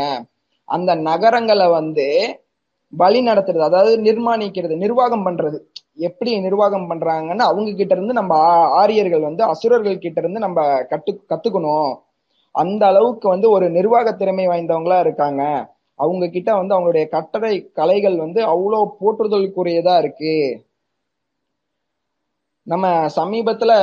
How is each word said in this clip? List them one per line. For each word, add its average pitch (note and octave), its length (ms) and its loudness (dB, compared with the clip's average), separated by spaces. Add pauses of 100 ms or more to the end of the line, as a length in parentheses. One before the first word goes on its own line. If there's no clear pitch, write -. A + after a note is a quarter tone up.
(640)
அந்த F3 300 -2
நகரங்களை G3+ 720 2
வந்து D#3 680 0 (560)
வழி F#3+ 320 2
நடத்துறது, G3 340 0
அதாவது F#3+ 420 4
நிர்மாணிக்கிறது, G#3+ 760 -2
நிர்வாகம் A#3 480 0
பண்றது, D#3+ 340 -4 (360)
எப்படி F3 440 -4
நிர்வாகம் G3 500 0
பண்றாங்கன்னு E3 480 -4
அவங்க G#3+ 340 0
கிட்ட F#3+ 240 -2
இருந்து G3+ 180 -2
நம்ம F#3+ 220 0
ஆ-, E3 360 4
ஆரியர்கள் F#3 500 2
வந்து D#3 220 -4
அசுரர்கள் G#3 540 0
கிட்ட E3+ 240 -8
இருந்து F3+ 180 -4
நம்ம F3+ 220 -2 (200)
கட்டு-, - 480 -6
கத்துக்கணும். D#3 680 -2 (540)
அந்த F#3+ 340 0
அளவுக்கு G#3 440 4
வந்து G3 200 2
ஒரு F#3+ 200 4
நிர்வாக A3 440 2
திறமை F#3+ 340 -2
வாய்ந்தவங்களா E3+ 520 0
இருக்காங்க. D3 720 -2 (260)
அவங்க F3 320 -2
கிட்ட F3+ 280 -2
வந்து F#3+ 200 -2
அவங்களுடைய E3+ 320 0
கட்டடை G3+ 640 -4
கலைகள் F#3+ 440 2
வந்து E3+ 280 -2
அவ்வளோ G3+ 480 0
போற்றுதலுக்குரியதா F#3+ 1040 0
இருக்கு. D#3 380 -2 (2250)
நம்ம F3 520 -2
சமீபத்துல A3 560 -2 (120)